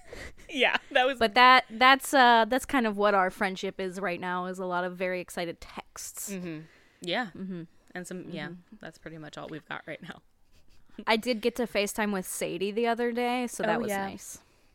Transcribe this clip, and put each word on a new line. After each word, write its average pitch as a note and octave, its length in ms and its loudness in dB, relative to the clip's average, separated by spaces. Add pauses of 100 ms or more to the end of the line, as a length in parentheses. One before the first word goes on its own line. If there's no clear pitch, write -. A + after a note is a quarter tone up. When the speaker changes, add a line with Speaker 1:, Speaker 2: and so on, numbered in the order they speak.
(500)
Speaker 1:
Yeah, B3 280 2 (140)
that B3+ 140 4
was C4+ 120 -2
Speaker 2:
But A3 160 2
that, B3+ 340 8
that's, B3+ 460 4
uh, A#3+ 340 8
that's B3 160 -2
kind B3 220 0
of G#3 100 -2
what G3+ 180 4
our F#3 160 4
friendship F#3+ 480 -4
is F#3+ 220 -6
right F3 180 -4
now, F3+ 280 -6
is F#3 120 -8
a F#3+ 60 -8
lot F3+ 180 -2
of F3+ 140 -6
very F#3 240 -2
excited E3+ 400 -8
texts. - 720 -14
Speaker 1:
Mm-hmm. F3 280 -8 (420)
Yeah. G#3 240 -4 (100)
Speaker 2:
Mm-hmm. F#3 260 -10 (320)
Speaker 1:
And F3+ 120 -12
some, F#3 240 -12
yeah, D#3 160 -10
Speaker 2:
Mm-hmm. F3 340 -18
Speaker 1:
that's - 160 -18
pretty D#3+ 220 -18
much D3+ 180 -18
all D3 140 -12
we've D#3 180 -14
got D3 180 -10
right D#3 160 -14
now. - 200 -16 (400)
<laughs> - 440 -20
Speaker 2:
I A3+ 120 4
did A3+ 240 -4
get A#3 140 0
to A#3+ 100 -2
FaceTime G#3 480 -2
with F#3 120 -4
Sadie F3 440 -6
the A#3 160 -2
other A#3 260 0
day, A#3+ 340 -2
so - 160 -8
that G#3+ 140 0
Speaker 1:
Oh, A#3+ 40 0
Speaker 2:
was G#3+ 100 -4
Speaker 1:
yeah. G3 160 -4
Speaker 2:
nice. - 320 -14 (360)